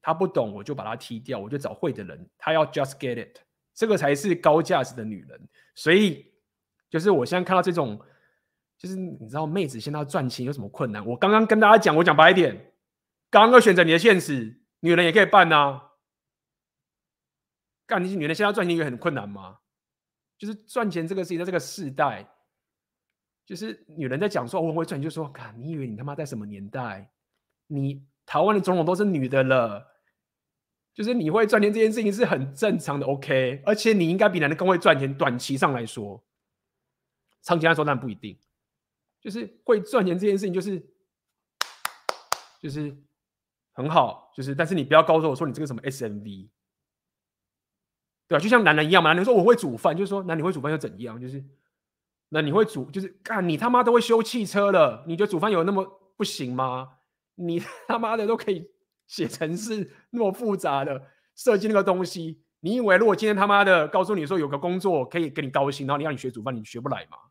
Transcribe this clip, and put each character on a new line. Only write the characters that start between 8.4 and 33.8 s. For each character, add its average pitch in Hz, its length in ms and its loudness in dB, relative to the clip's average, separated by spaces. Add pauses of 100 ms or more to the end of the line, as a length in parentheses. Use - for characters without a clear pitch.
就 180 100 -14
是 190 60 -12
你 160 340 -12
知 120 60 -16
道 156 100 -4
妹 165 220 -2
子 123 140 -10
现 143 120 -8
在 151 60 -8
要 147 60 -6
赚 139 240 -4
钱 123 180 -8
有 143 60 -6
什 139 80 -10
么 101 80 -12
困 120 240 -6
难？ 104 120 -10
我 117 120 -6
刚 196 160 2
刚 220 120 6
跟 214 140 2
大 214 100 8
家 214 80 12
讲， 185 200 4
我 165 80 4
讲 160 120 4
白 160 140 10
一 190 40 6
点， 147 380 0 (580)
刚 220 200 8
刚 247 100 12
选 220 140 6
择 175 80 6
你 165 80 4
的 165 80 6
现 190 220 6
实， 127 420 -8 (160)
女 170 160 2
人 175 100 4
也 165 60 4
可 208 100 6
以 190 60 6
办 180 260 6
啊。 139 380 2 (1900)
干， 196 180 -2
你 185 120 -6
女 156 120 -4
人 160 80 -2
现 208 100 -2
在 - 20 2
要 208 60 0
赚 196 120 -2
钱 170 120 0
也 165 80 -2
很 127 120 -6
困 165 160 -4
难 104 160 -8
吗？ 95 300 -18 (800)
就 202 80 -14
是 220 80 -8
赚 226 340 -6
钱 165 180 -4
这 190 100 -6
个 185 80 -4
事 160 60 -12
情， 165 80 -4
在 175 60 -4
这 185 60 -6
个 180 80 -2
世 147 320 -8
代， 131 380 -2 (1160)
就 190 120 -14
是 220 320 -12
女 151 180 -10
人 131 140 -6
在 208 80 -2
讲 135 180 -4
说 175 160 -6
，“哦， - 0 -
我 165 60 -2
很 156 80 -4
会 165 80 -2
赚 156 160 -8
钱”， - 100 -8
就 - 20 -18
说 156 220 -10
，“干， 117 260 -20
你 156 120 -12
以 160 40 -10
为 135 120 -8
你 107 80 -10
他 120 80 -14
妈 143 100 -10
在 156 100 -8
什 139 140 -12
么 104 80 -12
年 101 220 -14
代？ 104 420 -12 (560)
你 139 400 -8 (180)
台 - 140 -6
湾 202 160 2
的 190 80 0
总 185 140 -2
统 165 80 0
都 180 100 0
是 202 100 -2
女 156 240 0
的 135 140 0
了。” 120 520 0 (1000)
就 208 120 -8
是 233 80 -2
你 175 180 0
会 220 160 2
赚 214 140 4
钱 208 100 4
这 208 80 -4
件 220 140 4
事 226 100 -4
情 202 80 0
是 208 140 0
很 135 300 -2
正 202 240 0
常 143 200 -4
的， 139 60 -4
OK， 139 640 -2
而 214 80 4
且 220 180 2